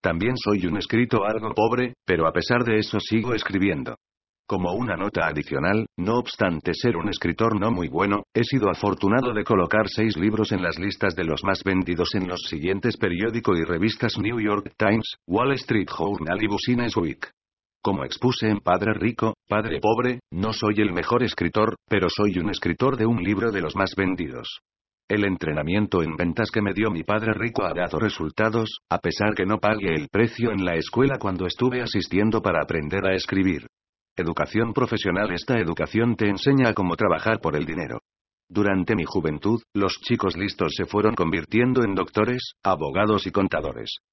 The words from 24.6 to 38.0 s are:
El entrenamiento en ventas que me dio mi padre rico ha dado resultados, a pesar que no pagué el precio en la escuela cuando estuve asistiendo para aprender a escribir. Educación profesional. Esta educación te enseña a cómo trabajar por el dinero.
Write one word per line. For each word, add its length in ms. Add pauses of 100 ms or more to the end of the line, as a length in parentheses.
El 160
entrenamiento 800
en 140
ventas 340
que 100
me 120
dio 180
mi 120
padre 300
rico 300
ha 100
dado 240
resultados, 840 (120)
a 80
pesar 340
que 120
no 140
pagué 360
el 160
precio 400
en 140
la 100
escuela 420
cuando 300
estuve 340
asistiendo 600
para 200
aprender 460
a 80
escribir. 520 (500)
Educación 560
profesional. 580
Esta 260
educación 600
te 100
enseña 420
a 40
cómo 240
trabajar 420
por 160
el 100
dinero. 360 (480)